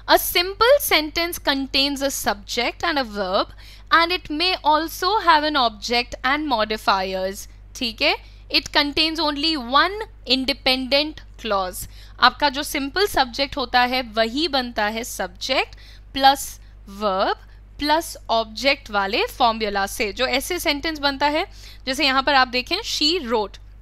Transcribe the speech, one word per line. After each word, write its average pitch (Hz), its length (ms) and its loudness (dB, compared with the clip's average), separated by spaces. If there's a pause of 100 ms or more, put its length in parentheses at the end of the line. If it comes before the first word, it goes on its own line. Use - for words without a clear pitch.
a 320 80 8
simple 403 720 2
sentence 339 580 0
contains 277 500 0
a 269 280 -2
subject 233 540 -2
and 330 180 0
a 262 80 0
verb 202 400 0 (480)
and 339 260 4
it - 120 -12
may 349 240 0 (100)
also 311 420 2 (200)
have 302 240 4
an 254 180 2
object 233 460 -2 (100)
and 285 280 0
modifiers। 196 960 -2 (260)
ठीक 226 260 -4
है, 330 140 2 (400)
it 330 100 0
contains 311 500 0
only 302 420 -2
one 277 360 2 (360)
independent 262 880 0 (260)
clause। 190 440 -2 (300)
आपका 269 300 4
जो 277 140 -6
सिंपल 302 440 -2
सब्जेक्ट 277 500 0
होता 247 220 2
है 247 220 2
वही 226 460 0
बनता 247 380 -2
है 220 180 -4
सब्जेक्ट 254 720 -4 (380)
प्लस 269 460 2 (300)
वर्ब 202 480 0 (420)
प्लस 302 380 0 (120)
ऑब्जेक्ट 226 600 0
वाले 208 360 0
फॉर्मूला 220 640 0
से। 202 260 -4
जो 247 120 -2
ऐसे 262 340 -2
सेंटेंस 302 400 -2
बनता 277 260 0
है, 311 220 0 (380)
जैसे 262 200 0
यहाँ 269 180 2
पर 294 100 2
आप 262 140 6
देखें, 254 300 -4
she 339 420 0
wrote, 226 340 -2 (280)